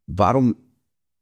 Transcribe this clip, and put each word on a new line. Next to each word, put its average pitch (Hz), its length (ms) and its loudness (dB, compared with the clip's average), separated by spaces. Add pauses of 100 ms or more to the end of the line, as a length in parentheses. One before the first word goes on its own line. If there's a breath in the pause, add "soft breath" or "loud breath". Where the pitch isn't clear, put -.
Warum 117 520 0 (640)